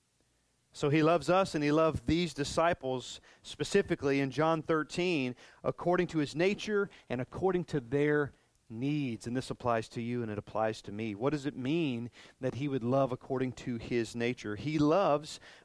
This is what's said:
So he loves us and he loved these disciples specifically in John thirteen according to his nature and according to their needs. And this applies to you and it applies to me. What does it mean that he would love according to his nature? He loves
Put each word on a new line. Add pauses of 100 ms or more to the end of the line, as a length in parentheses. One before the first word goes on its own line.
(760)
So
he
loves
us
and
he
loved
these
disciples (220)
specifically
in
John
thirteen (280)
according
to
his
nature (220)
and
according
to
their (380)
needs.
And
this
applies
to
you
and
it
applies
to
me.
What
does
it
mean (320)
that
he
would
love
according
to
his
nature?
He
loves (260)